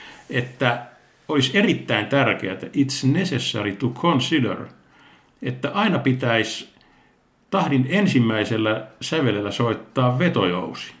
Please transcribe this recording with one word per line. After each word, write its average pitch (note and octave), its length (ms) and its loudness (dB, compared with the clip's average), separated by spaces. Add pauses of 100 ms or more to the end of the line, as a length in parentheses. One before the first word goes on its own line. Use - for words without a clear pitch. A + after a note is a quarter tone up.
(300)
että B2+ 520 -2 (460)
olisi D3+ 300 0
erittäin B2+ 480 0
tärkeää, G#2+ 480 0
että - 140 -12
it's C3+ 440 0
necessary C3+ 600 -2
to A#2 180 -2
consider, C3 680 0 (840)
että - 320 -6
aina G3+ 260 2
pitäisi B2 720 0 (800)
tahdin C#3+ 400 2
ensimmäisellä A2 1000 2 (140)
sävelellä G#2 500 0
soittaa B2 680 0
vetojousi. F#2 800 0